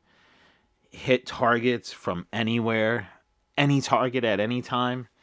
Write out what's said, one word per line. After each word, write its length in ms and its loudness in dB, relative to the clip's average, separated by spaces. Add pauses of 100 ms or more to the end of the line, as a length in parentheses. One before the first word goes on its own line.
(920)
hit 360 0
targets 680 0
from 400 -6
anywhere, 760 0 (480)
any 240 4
target 440 0
at 160 2
any 220 -2
time. 440 -2 (160)